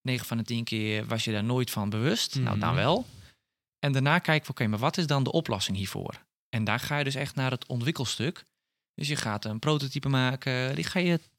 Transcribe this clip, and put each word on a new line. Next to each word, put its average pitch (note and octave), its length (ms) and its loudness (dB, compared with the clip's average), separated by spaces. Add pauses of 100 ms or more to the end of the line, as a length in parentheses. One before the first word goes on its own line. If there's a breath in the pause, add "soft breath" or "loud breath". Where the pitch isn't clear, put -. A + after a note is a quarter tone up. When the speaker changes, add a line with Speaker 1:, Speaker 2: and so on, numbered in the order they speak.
Speaker 1:
Negen B2+ 240 -2
van A#2+ 120 -4
de A#2 60 -2
tien A#2 200 -2
keer G#2+ 420 -2
was A2+ 180 -2
je A2+ 80 -2
daar G#2 120 0
nooit B2 280 0
van G#2 180 -2
bewust. B2 460 -2
Nou, A2 240 0
dan E2+ 140 2
Speaker 2:
Mhm. - 40 4
Speaker 1:
wel. D#3 280 2 (720 loud breath)
En C#3+ 120 2
daarna C#3 280 4
kijken D#3 280 2
we, - 60 -10
oké, A#2 140 0
maar G#2+ 120 0
wat C#3 180 0
is E3 100 0
dan C#3 160 2
de B2+ 80 0
oplossing G#2 460 0
hiervoor? - 460 -6 (260)
En A2 140 0
daar A2 160 2
ga D3 180 -2
je D3 60 0
dus C#3 120 -2
echt C3+ 200 -6
naar C3 160 2
het B2 160 -4
ontwikkelstuk. C3 760 -2 (500)
Dus C#3+ 140 -8
je D3 80 -2
gaat G#2+ 300 -2
een A2 140 -4
prototype C#3+ 500 0
maken, C3 680 0
die E3 80 -2
ga - 160 0
je F3 200 4 (200)